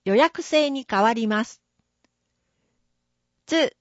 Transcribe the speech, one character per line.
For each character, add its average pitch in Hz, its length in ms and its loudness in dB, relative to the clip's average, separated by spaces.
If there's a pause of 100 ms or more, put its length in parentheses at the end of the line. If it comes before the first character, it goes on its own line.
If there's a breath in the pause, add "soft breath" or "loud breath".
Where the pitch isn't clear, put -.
予 196 100 0
約 320 280 2
制 302 280 0
に 269 180 -8
変 202 140 0
わ 226 100 2
り 226 140 -4
ま 214 180 -2
す。 - 180 -20 (1800)
津 311 340 0